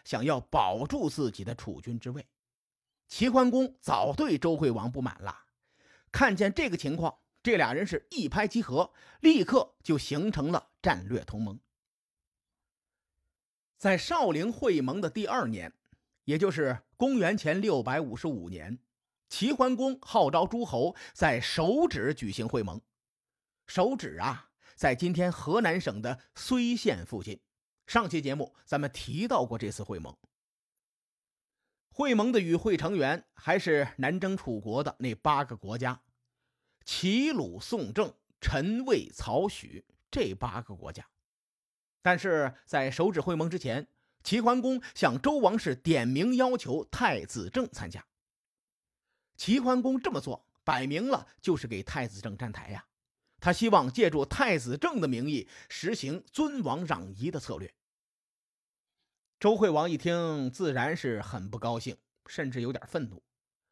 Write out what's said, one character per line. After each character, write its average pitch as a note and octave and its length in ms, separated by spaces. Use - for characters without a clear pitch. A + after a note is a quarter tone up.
想 G#2+ 180
要 C#3+ 160
保 A2+ 480
住 A#3+ 220
自 C3+ 200
己 G#2 140
的 A2+ 100
储 - 280
君 A#2 180
之 B2 100
位。 C3+ 160
齐 - 180
桓 B3 240
公 C4 300
早 C3 320
对 A#3+ 240
周 E3 180
惠 D3 160
王 A2+ 180
不 C3 120
满 - 200
了， F#2+ 220
看 B3 240
见 G3 200
这 D4+ 160
个 E3+ 80
情 C#3+ 180
况， E3 240
这 A#3 140
俩 B2 160
人 F3+ 120
是 E3 260
一 G3+ 180
拍 G#3 180
即 A#3 140
合， D3 320
立 D4+ 240
刻 - 400
就 D#3 140
形 D#3+ 340
成 D3 180
了 E3+ 200
战 F#2+ 280
略 A#2+ 160
同 G#2+ 160
盟。 G#2 180
在 G3 200
少 C#4 340
陵 E3+ 180
会 G#3+ 300
盟 C3+ 220
的 E3+ 80
第 G#3+ 180
二 A3 200
年， F#2 260
也 D3 140
就 F#3+ 120
是 C3+ 340
公 C4 220
元 G3 200
前 D#3 220
六 E3+ 240
百 B2+ 160
五 B2+ 160
十 E3+ 120
五 G2 200
年， F#2 320
齐 A#3+ 240
桓 B3+ 240
公 C4 260
号 D#3+ 300
召 F3 160
诸 A#3 160
侯 F3 320
在 B2+ 280
首 A#3 480
止 C3 240
举 A2 180
行 A2 160
会 A2+ 160
盟。 F#2+ 160
首 A3 300
止 D#3+ 220
啊， B2 320
在 C3 200
今 F3 180
天 F3+ 160
河 F3 300
南 F3+ 220
省 G#2+ 200
的 B2 200
睢 A#3+ 440
县 G2 280
附 G2+ 160
近。 G#2 200
上 A3+ 220
期 D#3 120
节 C3+ 120
目 - 300
咱 - 160
们 C#3+ 100
提 D#3+ 380
到 A3 180
过 A2 120
这 G#2 120
次 G#2+ 140
会 F#2+ 160
盟。 D2 160
会 C#4 200
盟 A3 180
的 A#3 80
与 E3+ 160
会 F3 220
成 E3 180
员 D3+ 380
还 F3+ 260
是 D3 260
南 C#3+ 200
征 F#3+ 200
楚 A2 240
国 A#2 200
的 - 180
那 B2 140
八 C#3+ 300
个 B2 140
国 A2 200
家： B2+ 240
齐、 A#3+ 460
鲁、 G#2+ 280
宋、 G#3 340
郑、 G3+ 200
陈、 G#3+ 460
魏、 F#3 240
曹、 D3+ 400
许 - 340
这 D3 240
八 A2+ 280
个 G#2 120
国 E2 180
家。 - 140
但 F3+ 160
是 D#3 380
在 C3+ 240
首 E3+ 220
止 E3 80
会 F3 160
盟 D#3+ 140
之 E3+ 100
前， B2+ 300
齐 G#3+ 160
桓 A#3+ 220
公 B3+ 200
向 D3+ 260
周 D4 180
王 G#3+ 200
室 C#3 160
点 C3 320
名 F3+ 300
要 B3+ 200
求 C#3 280
太 D3 400
子 G2 240
正 B3+ 200
参 F#2 220
加。 - 160
齐 B3 240
桓 B3+ 220
公 C4 180
这 F4+ 100
么 C#3+ 120
做， - 260
摆 C3 240
明 F3 220
了 A3+ 180
就 F3+ 160
是 A#2 100
给 G#2 160
太 B2+ 240
子 G2 140
正 G#2 160
站 A2+ 160
台 - 160
呀。 - 180
他 F3+ 100
希 A3+ 160
望 D3+ 240
借 D3 180
助 D3+ 140
太 A3 340
子 B2 200
正 D4+ 240
的 D3 80
名 B2 200
义， B2 200
实 F#3+ 260
行 D3+ 380
尊 C#4+ 320
王 D3+ 240
攘 F#2+ 260
夷 A#2+ 160
的 D#3+ 80
策 F2 200
略。 F#2 140
周 G#3 180
惠 F#3+ 140
王 D#3 180
一 D#3 80
听， D#3+ 540
自 E3 200
然 C3 240
是 A#2 240
很 G2+ 300
不 A2+ 80
高 A#2 220
兴， - 180
甚 C#3 240
至 B2 100
有 B2 100
点 - 140
愤 B2+ 240
怒。 F2+ 140